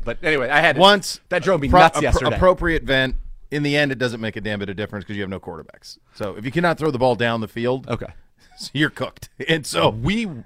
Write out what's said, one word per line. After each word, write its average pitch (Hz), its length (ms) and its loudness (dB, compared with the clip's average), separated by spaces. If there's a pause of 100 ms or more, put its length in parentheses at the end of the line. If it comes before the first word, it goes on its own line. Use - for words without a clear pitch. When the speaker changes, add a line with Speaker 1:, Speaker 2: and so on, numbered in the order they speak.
Speaker 1:
but 117 180 -6
anyway, 139 280 0
I 147 100 2
had 156 180 2
Speaker 2:
Once 190 420 4 (100)
Speaker 1:
that 175 140 -2
drove 180 180 2
me 139 80 0
Speaker 2:
pro-, 180 100 8
Speaker 1:
nuts 165 180 6
Speaker 2:
appro-, 151 60 2
Speaker 1:
yesterday. 123 320 0
Speaker 2:
appropriate 170 480 2
vent. 131 320 2 (360)
In 147 120 -2
the 143 140 0
end, 147 140 2
it 127 60 -4
doesn't 120 220 -2
make 110 160 -6
a 110 60 -8
damn 104 180 -4
bit 98 100 -6
of 98 60 -10
difference 101 300 -8
'cause 104 100 -10
you 101 60 -4
have 95 80 -6
no 95 100 -8
quarterbacks. - 580 -16 (160)
So 101 220 -8
if 104 100 -12
you 135 60 -6
cannot 165 260 0
throw 156 140 -2
the 127 80 -2
ball 123 160 2
down 117 260 -2
the 107 60 -6
field, 123 400 -4
Speaker 1:
Okay. 113 200 -6 (300)
Speaker 2:
<laughs> - 360 -16
you're 143 160 2
cooked. - 400 -10 (180)
And 160 180 -2
so 165 240 2
Speaker 1:
We 185 380 -2 (180)